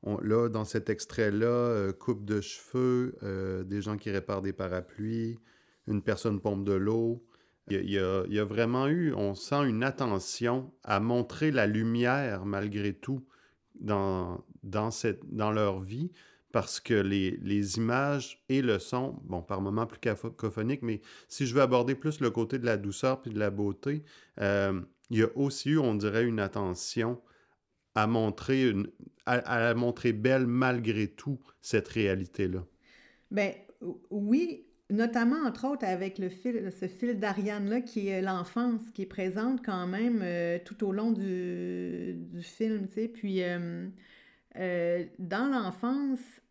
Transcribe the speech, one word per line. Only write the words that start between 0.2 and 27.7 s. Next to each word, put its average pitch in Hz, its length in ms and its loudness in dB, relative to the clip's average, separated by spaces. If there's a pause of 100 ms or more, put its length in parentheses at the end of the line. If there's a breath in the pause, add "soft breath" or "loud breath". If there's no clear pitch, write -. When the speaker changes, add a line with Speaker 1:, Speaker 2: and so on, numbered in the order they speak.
Speaker 1:
dans 110 160 -2
cet 107 260 -4
extrait-là, 107 560 0
euh, 120 460 2
coupe 104 320 -4
de 104 160 0
cheveux, 127 840 0
euh, 95 420 -4
des 101 180 -2
gens 104 140 -2
qui 104 140 -6
réparent 98 320 -2
des 98 100 -2
parapluies, 107 880 -4 (480 soft breath)
une 104 160 0
personne 104 380 0
pompe 98 240 0
de 101 80 2
l'eau. 113 520 2 (440 soft breath)
Il 101 60 -2
y 98 40 2
a, 95 40 -2
il - 100 -4
y 98 60 2
a, 95 280 2
il 92 80 -4
y 104 60 2
a 107 40 4
vraiment 117 440 2
eu, 160 260 2
on 101 220 0
sent 143 320 0
une 113 160 2
attention 127 880 0 (100)
à 101 160 2
montrer 120 540 2
la 120 160 4
lumière 117 760 2
malgré 101 480 -2
tout 131 320 -6 (540 soft breath)
dans, 95 680 0 (200)
dans 107 260 -2
cette, 110 300 -2 (120)
dans 107 200 0
leur 101 280 2
vie, 113 300 -4 (400 loud breath)
parce - 300 -2
que - 140 0
les, 98 460 4
les 101 380 0
images 131 680 0
et 135 140 4
le 110 160 4
son, 127 440 -4
bon, 87 200 -4
par 95 180 -4
moments 104 260 0
plus - 140 -14
cafo-, 113 300 -2
cacophoniques, 113 520 -4
mais 110 180 -4 (280 loud breath)
si - 180 -2
je 117 80 -2
veux 143 80 8
aborder 127 320 4
plus 151 260 -4
le 123 100 4
côté 117 280 -2
de 120 80 -2
la 113 100 4
douceur 131 460 0
puis 117 80 -10
de 104 80 -4
la 104 120 2
beauté, 101 520 -2 (380 loud breath)
euh, 98 400 2 (300)
il 117 80 2
y 110 40 8
a 113 140 6
aussi 139 340 0
eu, 156 80 6
on 123 160 4
dirait, 107 300 2
une 113 160 2
attention 104 800 -2 (760 soft breath)